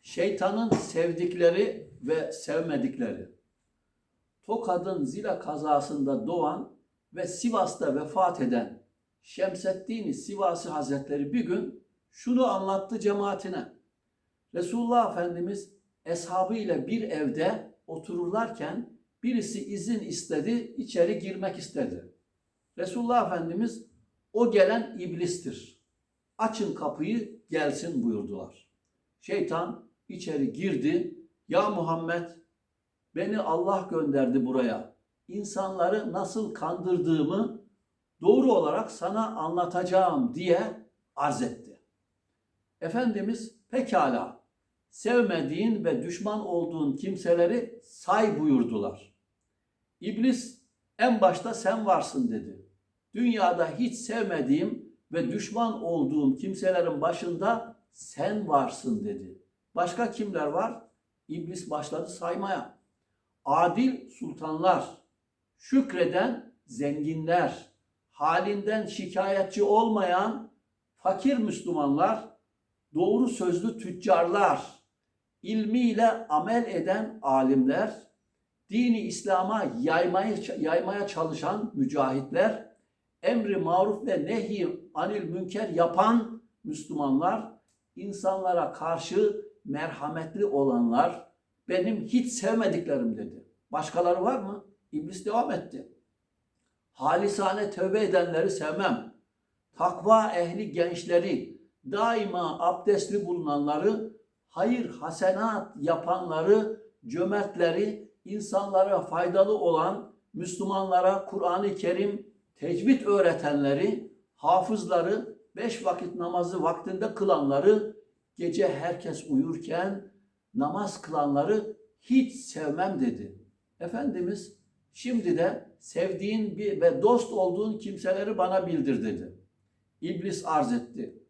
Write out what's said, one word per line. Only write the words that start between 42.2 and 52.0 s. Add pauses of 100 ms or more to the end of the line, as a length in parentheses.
Efendimiz, (140)
"Pekala, (460)
sevmediğin
ve
düşman
olduğun
kimseleri
say."
buyurdular. (840)
İblis, (360)
"En
başta
sen
varsın."